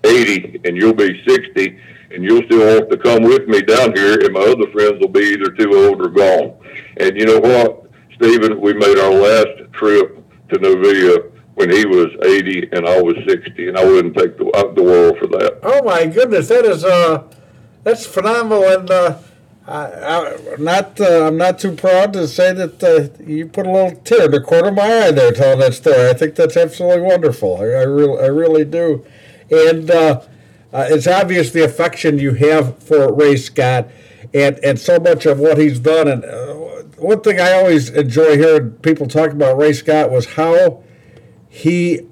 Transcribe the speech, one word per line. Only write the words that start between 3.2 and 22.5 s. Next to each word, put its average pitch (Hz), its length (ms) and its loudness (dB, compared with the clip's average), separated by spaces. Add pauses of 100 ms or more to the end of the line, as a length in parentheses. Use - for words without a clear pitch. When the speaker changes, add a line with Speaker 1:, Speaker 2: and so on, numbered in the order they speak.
Speaker 1:
with 131 240 2
me 104 160 0
down 113 320 0
here, 101 240 2
and 98 140 0
my 95 80 -2
other 110 320 2
friends 104 280 0
will 95 80 0
be 95 120 0
either 101 320 -2
too 143 200 0
old 196 320 2
or - 40 -2
gone." 190 460 0 (420)
And 95 200 -2
you 107 100 0
know 110 120 4
what, 120 480 0 (300)
Stephen, 113 440 2
we 104 140 0
made 101 240 2
our 98 140 2
last 104 600 0
trip 104 460 0 (340)
to 98 60 -2
Novia 92 640 2 (320)
when 92 160 0
he 104 160 2
was 90 220 2 (160)
eighty 92 480 0
and 87 140 -4
I 90 140 2
was 85 140 0 (120)
sixty, 90 420 -6
and 92 100 -6
I 92 60 2
wouldn't 90 320 2
take 92 200 -2
the, - 120 -6
uh, 98 260 -2
the 92 80 0
world 87 360 4
for - 100 -6
that. - 340 -4
Speaker 2:
Oh 269 200 0
my 175 240 0
goodness, 196 420 -2
that 233 160 2
is, 180 200 -2
uh, 170 380 0 (640)
that's 220 200 -2
phenomenal, 214 600 -2
and, 185 260 0
uh, 175 280 0 (480)
I, 147 200 -12
I, 143 500 -8 (220)
not, 180 420 -4
uh, 170 260 2
I'm 160 120 -2
not 180 200 0
too 190 140 -6
proud 185 400 0
to 175 160 -6
say 180 240 0